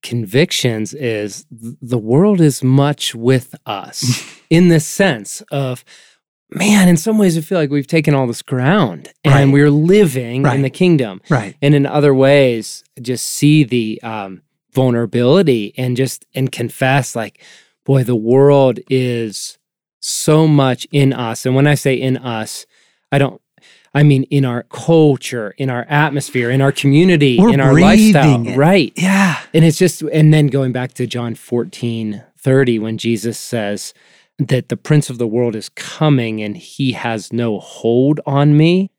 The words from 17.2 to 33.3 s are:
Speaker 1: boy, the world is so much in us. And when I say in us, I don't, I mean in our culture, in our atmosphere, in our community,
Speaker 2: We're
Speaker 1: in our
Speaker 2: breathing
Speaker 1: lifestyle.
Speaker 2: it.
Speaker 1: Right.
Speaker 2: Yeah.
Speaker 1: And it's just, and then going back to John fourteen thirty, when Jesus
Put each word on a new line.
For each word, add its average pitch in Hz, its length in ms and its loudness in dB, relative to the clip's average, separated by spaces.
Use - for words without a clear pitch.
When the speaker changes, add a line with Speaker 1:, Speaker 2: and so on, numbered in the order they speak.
Speaker 1:
boy, 135 200 0
the 123 120 -2
world 131 600 4
is 123 680 -6
so 156 460 0
much 135 460 0
in 139 200 2
us. 117 340 -8
And 127 80 0
when 139 120 2
I 147 80 2
say 135 200 -2
in 131 220 -4
us, 117 500 -10
I 139 80 0
don't, 135 220 -2
I 143 100 2
mean 139 200 4
in 139 220 -2
our 120 180 -6
culture, 139 960 0
in 135 100 -4
our 120 200 -6
atmosphere, 143 640 -2
in 131 120 0
our 139 100 2
community, 147 680 2
Speaker 2:
We're 214 140 6
Speaker 1:
in 139 80 2
our 139 120 4
Speaker 2:
breathing 214 420 6
Speaker 1:
lifestyle. 135 340 4
Speaker 2:
it. 123 80 -4
Speaker 1:
Right. 160 400 2
Speaker 2:
Yeah. 190 420 0
Speaker 1:
And 160 140 4
it's 156 100 2
just, 180 240 0
and 156 320 2
then 151 140 4
going 131 260 -2
back 127 220 -8
to 123 120 -6
John 117 280 -8
fourteen 113 880 -8
thirty, 131 400 2
when 110 180 -6
Jesus 113 420 -4